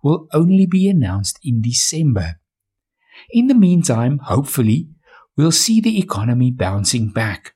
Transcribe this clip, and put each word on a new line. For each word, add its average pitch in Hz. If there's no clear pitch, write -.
will 160
only 185
be 185
announced 101
in 117
December. 120
In 240
the 269
meantime, 147
hopefully, 127
we'll 160
see 220
the 220
economy 123
bouncing 101
back. 104